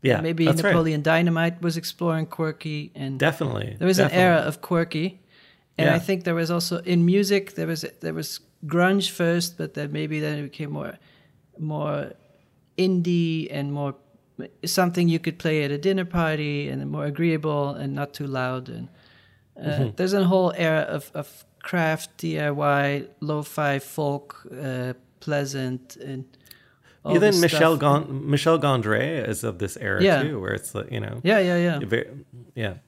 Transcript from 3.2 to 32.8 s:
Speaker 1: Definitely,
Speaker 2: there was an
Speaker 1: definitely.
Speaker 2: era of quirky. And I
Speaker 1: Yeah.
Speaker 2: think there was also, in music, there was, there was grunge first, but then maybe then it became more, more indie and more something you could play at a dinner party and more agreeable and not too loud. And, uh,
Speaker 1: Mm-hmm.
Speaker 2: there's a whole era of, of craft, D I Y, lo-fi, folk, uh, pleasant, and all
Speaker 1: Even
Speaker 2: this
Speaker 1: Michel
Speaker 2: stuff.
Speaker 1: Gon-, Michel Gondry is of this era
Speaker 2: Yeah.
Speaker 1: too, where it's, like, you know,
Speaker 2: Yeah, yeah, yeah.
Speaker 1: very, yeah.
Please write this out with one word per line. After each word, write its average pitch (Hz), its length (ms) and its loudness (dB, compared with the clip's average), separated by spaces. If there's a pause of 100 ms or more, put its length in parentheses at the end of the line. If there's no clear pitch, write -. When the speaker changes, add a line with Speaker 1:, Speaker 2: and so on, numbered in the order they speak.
Speaker 1:
Definitely, 117 580 -2
Speaker 2:
there 165 80 0
was 180 140 4
an 143 60 6
Speaker 1:
definitely. 180 180 4
Speaker 2:
era 175 160 6
of 143 200 -4
quirky. 165 600 -2 (580)
And - 100 4
I 143 60 6
Speaker 1:
Yeah. 170 60 4
Speaker 2:
think 180 240 -2
there 170 100 0
was 165 160 0
also, 170 320 0
in 175 240 4
music, 196 480 2
there 165 140 -4
was, 160 180 -4 (140)
there 165 120 -4
was 160 280 -8 (260)
grunge 180 440 2
first, 170 460 0
but 156 180 -8
then 147 180 -6
maybe 151 260 -4
then 151 220 -2
it - 20 -6
became 143 300 -8
more, 147 260 -8 (580)
more 151 540 -4 (680)
indie 175 760 2
and 143 220 -4
more 139 220 -4 (720)
something 175 440 2
you 165 120 2
could 165 180 -6
play 156 240 0
at 143 80 -2
a 143 80 -2
dinner 185 260 0
party 151 640 -2
and 135 220 -6
more 147 140 -4
agreeable 151 640 0
and 139 260 -6
not 143 180 -6
too 143 140 -8
loud. 127 420 -4
And, 117 200 -12 (680)
uh, - 60 -16
Speaker 1:
Mm-hmm. 143 340 0
Speaker 2:
there's 185 180 0
a 196 100 4
whole 180 320 4
era 160 240 2
of, - 340 -6
of - 300 -12 (180)
craft, 160 540 -2
D 156 240 -4
I 147 100 0
Y, 143 540 2 (160)
lo-fi, 147 580 -2
folk, 143 680 -6 (160)
uh, 127 340 -4 (260)
pleasant, 135 760 -4
and 135 280 -10 (800)
all 147 120 2
Speaker 1:
Even 202 160 6
Speaker 2:
this 180 80 6
Speaker 1:
Michel 160 360 6
Speaker 2:
stuff. 131 40 -2
Speaker 1:
Gon-, 139 500 2
Michel 160 280 4
Gondry 127 720 0
is 110 160 -4
of 95 140 -4
this 98 180 -4
era 98 260 0
Speaker 2:
Yeah. 170 200 6
Speaker 1:
too, 143 180 -4
where 92 140 -4
it's, - 200 -8
like, 104 160 -6
you 113 100 -4
know, 110 220 -6
Speaker 2:
Yeah, 202 180 4
yeah, 180 160 2
yeah. 175 240 0
Speaker 1:
very, 113 280 -2 (460)
yeah. 104 200 -4 (140)